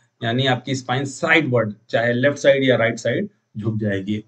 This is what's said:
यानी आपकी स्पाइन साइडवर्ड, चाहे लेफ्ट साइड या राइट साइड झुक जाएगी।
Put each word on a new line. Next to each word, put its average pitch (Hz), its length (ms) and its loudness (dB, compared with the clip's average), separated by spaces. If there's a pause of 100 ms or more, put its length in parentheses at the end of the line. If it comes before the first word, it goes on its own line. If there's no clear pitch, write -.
(240)
यानी 127 220 0
आपकी 127 280 -2
स्पाइन 127 300 -4
साइडवर्ड, 135 680 0 (160)
चाहे 120 220 0
लेफ्ट 143 260 0
साइड 135 260 4
या 123 120 4
राइट 117 220 0
साइड 185 300 -2 (300)
झुक 107 200 -2
जाएगी। 104 500 -2